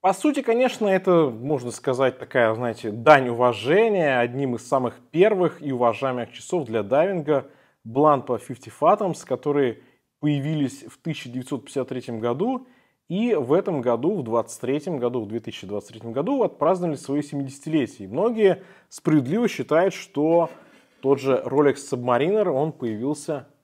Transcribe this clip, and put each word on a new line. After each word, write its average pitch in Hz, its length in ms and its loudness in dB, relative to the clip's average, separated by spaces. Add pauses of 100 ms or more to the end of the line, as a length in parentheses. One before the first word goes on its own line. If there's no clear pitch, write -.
По 190 120 2
сути, 277 300 -2
конечно, 233 460 0
это, 180 420 4
можно 120 400 -4
сказать, 127 480 0
такая, 117 380 2
знаете, 117 340 -6
дань 127 380 6
уважения 131 880 2
одним 123 380 0
из - 100 -10
самых 127 320 -2 (140)
первых 185 500 2
и 147 80 -6
уважаемых 123 640 0
часов - 320 -6
для 113 180 -2
дайвинга 147 640 0 (400)
Blancpain 127 580 2
fifty - 360 -14
Fathoms, 180 440 0
которые 135 540 -2 (400)
появились 147 680 -2
в - 100 -20
тысяча - 300 -10
девятьсот 123 380 -8
пятьдесят 127 200 -4
третьем 120 320 -8
году, 165 480 -2 (420)
и 214 280 0
в 131 160 0
этом 185 280 0
году, 123 360 0
в 151 80 -6
двадцать 113 360 -4
третьем 147 380 -4
году, 120 220 -2
в 104 80 -8
две 110 100 -6
тысячи 110 300 -12
двадцать 101 220 -10
третьем 113 200 -14
году 196 320 -2
отпраздновали 175 540 0
своё 139 260 -4
семидесятилетие. 139 840 -6
И - 20 -12
многие 202 540 2 (240)
справедливо 156 580 0
считают, 170 480 0
что 160 560 0 (500)
тот 135 200 2
же 127 260 2
Rolex 135 300 4
Submariner, 139 720 0
он 151 240 0
появился 131 720 -6 (180)